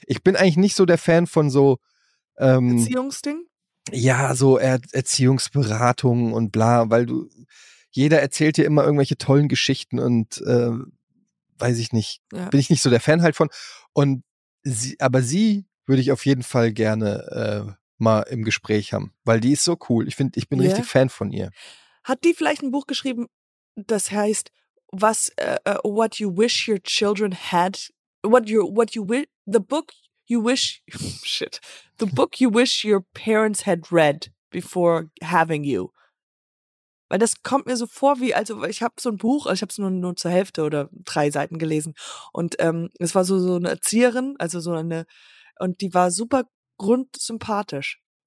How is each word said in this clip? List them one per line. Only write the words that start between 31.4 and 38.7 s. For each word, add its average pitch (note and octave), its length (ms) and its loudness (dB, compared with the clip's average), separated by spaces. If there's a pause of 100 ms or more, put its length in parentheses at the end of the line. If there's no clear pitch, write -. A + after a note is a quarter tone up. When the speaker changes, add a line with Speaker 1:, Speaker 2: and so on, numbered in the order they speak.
Speaker 2:
the A3+ 60 -2
book F#3+ 340 -2
you B3 140 4
wish B3 320 2
your G3+ 180 2 (120)
parents G#3+ 500 -2
had E3+ 260 -2
read D#3 400 2 (200)
before E3+ 580 -2 (140)
having D#3+ 400 0
you? A2+ 260 -4 (1200)
Weil F#3+ 100 -2
das A3+ 220 0
kommt C4+ 260 -2
mir B3 100 -4
so A3+ 100 -6
vor C#4 320 0
wie, B3 160 -2
also G#3+ 300 -4
ich - 180 -8